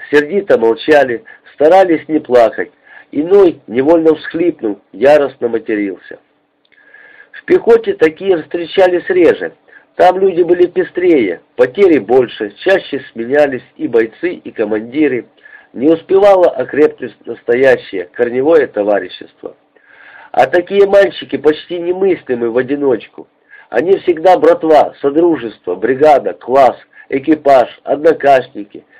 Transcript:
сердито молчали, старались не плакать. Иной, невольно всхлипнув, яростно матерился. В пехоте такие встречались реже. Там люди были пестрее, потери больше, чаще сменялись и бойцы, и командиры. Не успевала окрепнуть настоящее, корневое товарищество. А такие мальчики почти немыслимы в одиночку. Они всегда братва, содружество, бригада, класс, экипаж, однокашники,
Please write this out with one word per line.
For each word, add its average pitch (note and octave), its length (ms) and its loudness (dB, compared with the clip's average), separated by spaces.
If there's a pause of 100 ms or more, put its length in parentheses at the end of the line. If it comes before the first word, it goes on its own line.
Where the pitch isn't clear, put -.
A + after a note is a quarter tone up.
(100)
сердито D3 480 0
молчали, A#2 680 0 (300)
старались E3 520 2
не D#3 120 -2
плакать. A#2 520 0 (420)
Иной, F#4 540 2
невольно D#3+ 480 2
всхлипнув, D3+ 640 -6 (140)
яростно C3 560 -4
матерился. G#2+ 680 -8 (1120)
В - 160 -20
пехоте G#3+ 480 2
такие E3 480 -2
встречались F3 640 -2
реже. A#2 460 0 (420)
Там F3+ 220 2
люди F#3+ 240 0
были F3 240 2
пестрее, E3 720 -2 (160)
потери D3 420 2
больше, A2 600 -2
чаще E3+ 440 -4 (100)
сменялись B2+ 520 -2 (120)
и D#3 120 -8
бойцы, A#2 460 -2
и - 160 -18
командиры. A#2 800 -4 (460)
Не A#2+ 140 -2
успевала F#3 640 2
окрепнуть B2+ 640 -2 (100)
настоящее, A#2 880 -2
корневое C3 540 0
товарищество. - 880 -6 (760)
А - 160 -2
такие F3+ 400 0
мальчики G3 500 0
почти D3+ 420 -4
немыслимы E3+ 720 -4
в A#2 80 -2
одиночку. C3 680 -4 (440)
Они E3+ 300 0
всегда F3 380 0
братва, D#3 640 2
содружество, C#3 720 -2
бригада, B2 600 0
класс, B2+ 420 0 (320)
экипаж, C#3 760 0
однокашники, C#3 1000 -2 (140)